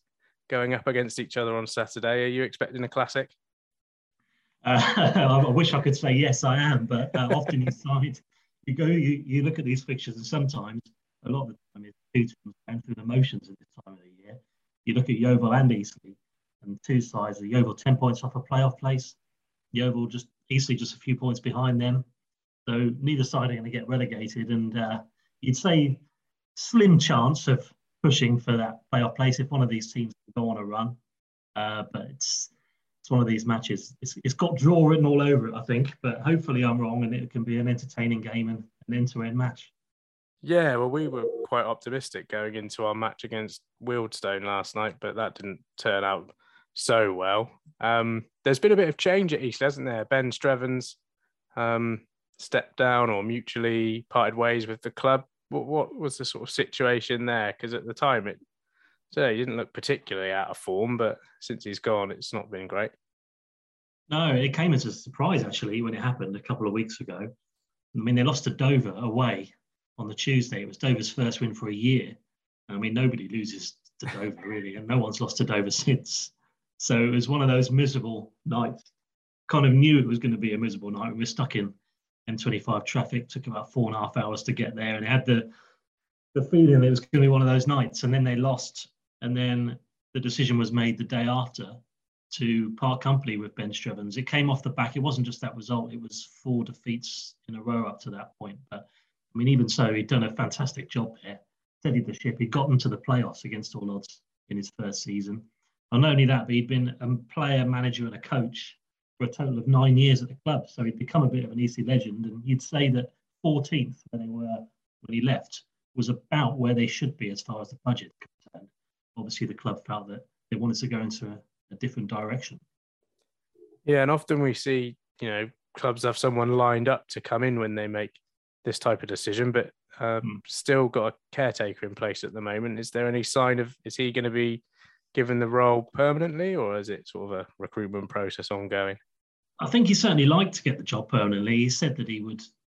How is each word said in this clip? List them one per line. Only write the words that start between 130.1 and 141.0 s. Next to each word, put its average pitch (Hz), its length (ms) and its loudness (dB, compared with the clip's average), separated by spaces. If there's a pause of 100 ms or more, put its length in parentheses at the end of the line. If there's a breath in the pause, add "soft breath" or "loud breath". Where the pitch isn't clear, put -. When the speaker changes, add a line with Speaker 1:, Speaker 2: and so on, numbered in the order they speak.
Speaker 2:
Hmm. 110 160 -8 (100)
Speaker 1:
still 135 420 2
got 110 260 -2
a - 20 -20 (160)
caretaker 107 540 -4
in 101 80 -12
place 107 300 -6
at 104 80 -10
the 107 100 -10
moment. 107 360 -6
Is 117 120 -10
there 120 180 -2
any 120 140 -2
sign 127 360 2
of, 123 260 -6
is 113 120 -12
he 127 160 -2
gonna 120 180 -2
be 117 320 -2 (520 soft breath)
given 123 240 2
the 120 100 0
role 120 460 4
permanently, 156 600 0
or 104 240 -2
is 101 120 -6
it - 180 -10
sort 98 240 -10
of 92 80 -6
a 92 60 -12 (120)
recruitment 98 500 -6
process 98 420 -6
ongoing? 98 480 -4 (600)
Speaker 2:
I 160 80 -4
think 240 220 6
he'd 196 60 6
certainly 151 320 4
like 185 260 6
to - 100 -10
get - 160 0
the - 60 -12
job - 240 -6